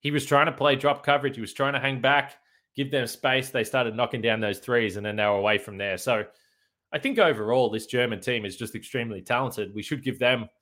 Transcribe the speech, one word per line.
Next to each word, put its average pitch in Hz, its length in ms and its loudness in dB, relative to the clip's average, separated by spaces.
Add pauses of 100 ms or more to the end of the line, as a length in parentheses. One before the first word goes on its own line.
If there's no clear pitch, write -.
He 147 100 -2
was 147 160 0
trying 147 200 6
to 165 60 -2
play 143 220 4
drop 143 300 0
coverage. 139 320 2
He 117 40 -10
was 104 120 -10
trying 139 220 -2
to 135 40 0
hang 135 220 -2
back, 139 380 2 (360)
give 135 160 -4
them 131 160 0
space. 131 440 -2
They 123 120 -2
started 120 320 -2
knocking 120 260 -2
down 110 200 0
those 104 180 -2
threes, 113 380 0
and 104 100 -6
then 104 80 -4
they 104 100 0
were 104 60 4
away 104 280 2
from 101 200 -8
there. 98 180 -4
So 110 280 0 (680)
I 151 60 -4
think 240 220 -2
overall, 123 500 2
this 110 160 -6
German 123 340 -2
team 117 240 -2
is 95 120 -6
just 110 180 -10
extremely 113 480 -8
talented. 120 500 -2
We 104 120 -8
should 143 180 -6
give 131 160 -4
them 120 300 2 (140)